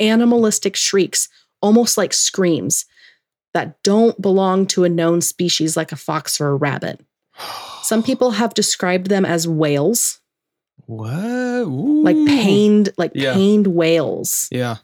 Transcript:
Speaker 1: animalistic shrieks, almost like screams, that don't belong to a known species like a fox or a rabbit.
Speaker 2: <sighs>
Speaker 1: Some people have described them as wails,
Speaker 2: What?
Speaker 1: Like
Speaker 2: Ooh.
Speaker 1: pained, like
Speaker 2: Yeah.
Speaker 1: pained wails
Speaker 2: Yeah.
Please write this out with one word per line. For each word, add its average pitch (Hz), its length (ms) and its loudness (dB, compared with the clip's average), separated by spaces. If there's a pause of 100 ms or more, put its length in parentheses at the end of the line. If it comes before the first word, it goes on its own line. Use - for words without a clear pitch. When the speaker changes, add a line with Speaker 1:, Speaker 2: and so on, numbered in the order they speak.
Speaker 1:
animalistic 220 760 2
shrieks, - 520 -2 (320)
almost 226 360 2
like 196 160 -2
screams, - 720 -2 (680)
that 156 280 -8
don't 220 380 2
belong 190 460 2
to 185 180 0
a 180 40 4
known 170 320 0
species 170 560 -2
like 156 160 -4
a 147 40 -8
fox - 440 -6
or 147 80 0
a 143 80 0
rabbit. 139 440 -4 (380)
Speaker 2:
<sighs> - 440 -14
Speaker 1:
Some 226 200 0
people 254 300 0
have 202 220 -2
described 185 540 -2
them 190 160 2
as 165 220 -2
wails, 156 760 0 (640)
Speaker 2:
What? 226 840 -6
Speaker 1:
Like 302 480 2
Speaker 2:
Ooh. 302 100 0
Speaker 1:
pained, 208 720 4
like 170 160 -2
Speaker 2:
Yeah. 135 200 0
Speaker 1:
pained 202 340 4
wails 160 840 0
Speaker 2:
Yeah. 123 340 -4